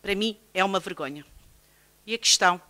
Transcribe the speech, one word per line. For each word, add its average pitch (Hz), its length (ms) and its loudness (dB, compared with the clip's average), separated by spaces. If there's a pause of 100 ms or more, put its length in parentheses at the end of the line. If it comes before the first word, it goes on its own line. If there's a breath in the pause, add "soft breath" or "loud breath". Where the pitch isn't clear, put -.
Para 202 140 -2
mim 214 240 -2 (160)
é 185 100 2
uma 196 160 0
vergonha. 147 460 -10 (800 soft breath)
E 220 80 -6
aqui 226 120 -4
estão. 180 320 4 (120)